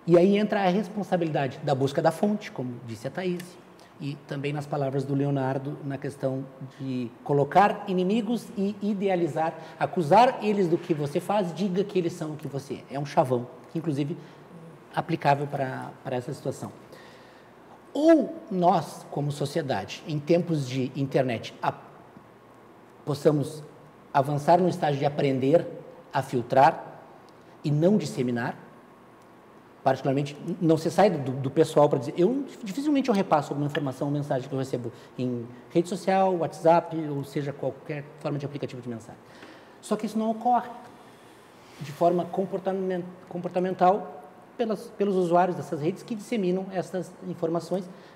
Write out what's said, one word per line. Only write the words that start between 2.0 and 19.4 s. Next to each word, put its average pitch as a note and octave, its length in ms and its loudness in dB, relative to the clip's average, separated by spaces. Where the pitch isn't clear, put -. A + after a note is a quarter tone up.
da D3+ 100 4
fonte, G#3 400 0
como B2 240 -6
disse A2+ 220 -10
a C3+ 40 -8
Thaís, F3+ 320 -4
e C#3+ 160 -6
também C#3+ 260 -4
nas D3 140 -6
palavras C#3 360 -2
do C#3 120 -2
Leonardo, C#3 680 0
na C#3 140 -6
questão C3+ 480 -4
de B2+ 300 -6
colocar F3+ 640 4
inimigos G3+ 680 0
e G3+ 260 -2
idealizar, F3+ 760 0
acusar F#3 640 6
eles G3+ 240 4
do E3 100 2
que F3 160 -2
você D3 260 -2
faz, G3 340 0
diga F3 300 0
que F3+ 140 -6
eles E3+ 160 -2
são D#3 200 -8
o - 20 -10
que C#3+ 120 -8
você C3 280 -8
é. B2 60 -8
É C3+ 40 -4
um C#3+ 60 -4
chavão, B2+ 420 2
que E3 80 -6
inclusive D3+ 360 -2
aplicável D3 520 2
pra, C3 440 -6
pra B2+ 120 -4
essa B2 160 -6
situação. B2 400 -8
Ou D4 440 6
nós, F3+ 600 2
como D3 200 -2
sociedade, C#3 760 -4